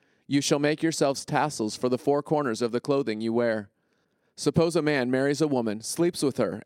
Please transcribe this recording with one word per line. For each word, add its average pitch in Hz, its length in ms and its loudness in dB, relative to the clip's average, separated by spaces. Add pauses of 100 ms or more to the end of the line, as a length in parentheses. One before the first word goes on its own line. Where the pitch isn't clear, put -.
(280)
You 139 120 2
shall 147 180 2
make 147 240 0
yourselves 151 420 0
tassels 139 520 -2
for 123 120 -2
the 123 100 0
four 143 240 0
corners 143 400 -2
of 113 100 -2
the 120 80 0
clothing 120 400 -2
you 113 120 -2
wear. 113 380 0 (680)
Suppose 165 400 2
a 156 60 2
man 139 280 2
marries 135 300 0
a 156 80 2
woman, 113 320 -2
sleeps 170 420 -2
with 139 140 0
her, 101 300 -2